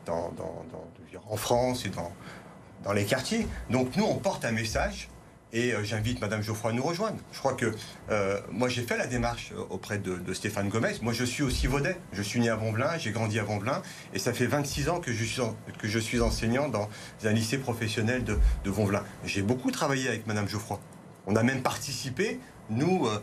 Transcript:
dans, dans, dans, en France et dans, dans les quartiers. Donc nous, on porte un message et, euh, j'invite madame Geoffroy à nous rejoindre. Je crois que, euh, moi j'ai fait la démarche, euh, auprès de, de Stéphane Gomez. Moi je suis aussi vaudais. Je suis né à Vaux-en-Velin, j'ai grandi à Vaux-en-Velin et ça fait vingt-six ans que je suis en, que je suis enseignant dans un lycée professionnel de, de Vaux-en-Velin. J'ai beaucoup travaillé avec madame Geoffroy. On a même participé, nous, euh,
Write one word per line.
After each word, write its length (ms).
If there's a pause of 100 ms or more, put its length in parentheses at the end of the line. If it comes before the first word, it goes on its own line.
dans, 280
dans, 380
dans, 160 (440)
en 60
France 500
et 40
dans, 220 (720)
dans 80
les 140
quartiers. 400 (240)
Donc 260
nous, 80
on 120
porte 280
un 80
message 560 (440)
et, 220
euh, 80
j'invite 380
madame 220
Geoffroy 280
à 40
nous 100
rejoindre. 340 (140)
Je 80
crois 140
que, 200 (360)
euh, 300 (120)
moi 160
j'ai 140
fait 140
la 120
démarche, 440
euh, 180
auprès 280
de, 160
de 180
Stéphane 360
Gomez. 240 (100)
Moi 100
je 120
suis 180
aussi 240
vaudais. 320 (140)
Je 100
suis 160
né 100
à 60
Vaux-en-Velin, 440
j'ai 120
grandi 300
à 20
Vaux-en-Velin 400 (320)
et 60
ça 120
fait 140
vingt-six 420
ans 120
que 120
je 120
suis 160
en, 160 (200)
que 120
je 100
suis 220
enseignant 480
dans 200 (360)
un 80
lycée 260
professionnel 640
de, 160 (240)
de 80
Vaux-en-Velin. 320 (220)
J'ai 180
beaucoup 300
travaillé 340
avec 220
madame 180
Geoffroy. 320 (480)
On 80
a 80
même 200
participé, 760 (300)
nous, 400
euh, 140